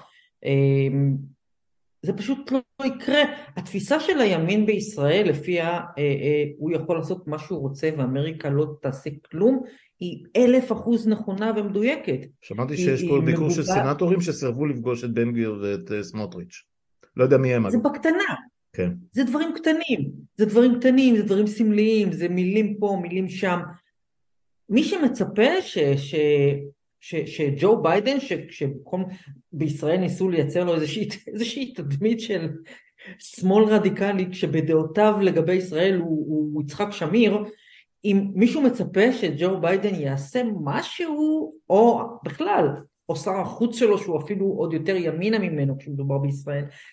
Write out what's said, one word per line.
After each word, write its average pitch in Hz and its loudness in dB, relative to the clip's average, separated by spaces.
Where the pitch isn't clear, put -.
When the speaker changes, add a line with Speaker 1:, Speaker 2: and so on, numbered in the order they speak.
Speaker 1:
אמ, 139 2
זה 175 -4
פשוט 254 -6
לא 269 -4
יקרה. 269 0
התפיסה 202 -2
של 311 0
הימין 196 2
בישראל, 185 2
לפיה, 165 -2
אה, 170 -2
אה, 147 0
הוא 156 -4
יכול 165 -2
לעשות 180 -6
מה 151 -6
שהוא 165 -8
רוצה, 139 -2
ואמריקה 143 -4
לא 143 2
תעשה 135 -6
כלום, 220 2
היא 180 -10
אלף 247 4
אחוז 226 0
נכונה 214 -2
ומדויקת. 202 -2
Speaker 2:
שמעתי 131 -4
Speaker 1:
היא, 180 -2
Speaker 2:
שיש 143 2
פה 143 4
Speaker 1:
היא - 4
Speaker 2:
ביקור 160 2
של 165 0
Speaker 1:
מגובה- 180 -2
Speaker 2:
סנטורים 175 2
שסירבו 143 -2
לפגוש 123 -4
את 120 -4
בן 117 2
גביר 110 -2
ואת, 101 -4
אה, 104 -4
סמוטריץ'. 90 -12
לא 123 4
יודע 139 6
מי 131 2
הם, 113 2
Speaker 1:
זה 247 0
Speaker 2:
אגב. 254 2
Speaker 1:
בקטנה. 330 0
Speaker 2:
כן. 90 -2
Speaker 1:
זה 269 0
דברים 302 -2
קטנים, 311 -2
זה 214 4
דברים 240 4
קטנים, 254 6
זה 208 2
דברים 202 2
סמליים, 214 2
זה 170 -2
מילים 190 0
פה, 202 0
מילים 180 -4
שם. 180 -2
מי 233 2
שמצפה 302 2
ש-, - -6
ש-, 139 0
ש-, - -8
שג'ו 156 2
ביידן, 208 2
ש-, - -8
שבמקום, 151 -6
בישראל 151 -2
ניסו 185 -2
לייצר 175 0
לו 175 2
איזושהי, 160 -2
<laughs> - -16
איזושהי 240 -6
תדמית 180 -2
של 170 -4
שמאל 202 4
רדיקלי, 196 2
כשבדעותיו 160 2
לגבי 175 2
ישראל 185 0
הוא, 170 -2
הוא, 151 -2
הוא 151 -2
יצחק 202 -4
שמיר, 202 2
אם 196 2
מישהו 240 4
מצפה 240 2
שג'ו 170 -2
ביידן 190 0
יעשה 143 -4
משהו, 311 -2
או 226 6
בכלל, 185 0
או 156 -4
שר 190 -4
החוץ 233 -4
שלו, 208 4
שהוא 165 -4
אפילו 196 -2
עוד 170 -2
יותר 165 -2
ימינה 175 0
ממנו 147 -2
כשמדובר 139 -4
בישראל, 143 -4